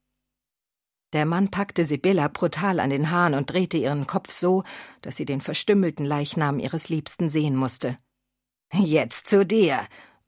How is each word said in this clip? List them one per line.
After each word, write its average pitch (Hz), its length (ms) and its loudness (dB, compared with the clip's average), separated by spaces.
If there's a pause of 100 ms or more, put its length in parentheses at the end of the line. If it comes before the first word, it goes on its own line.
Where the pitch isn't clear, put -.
(1120)
Der 151 120 2
Mann 180 260 0
packte 185 320 -2
Sibylla 151 460 2
brutal 180 500 -2
an 135 100 0
den 143 220 0
Haaren 175 220 2
und 143 180 -2
drehte 180 260 0
ihren 139 300 -2
Kopf - 240 -4
so, 185 320 2 (380)
dass - 160 -8
sie 147 80 -6
den 135 160 -4
verstümmelten 170 640 0
Leichnam 147 520 0
ihres - 300 -4
Liebsten 160 420 -2
sehen 151 260 2
musste. 131 420 -2 (760)
„Jetzt 156 540 2
zu 196 180 4
dir“, 165 420 2 (400)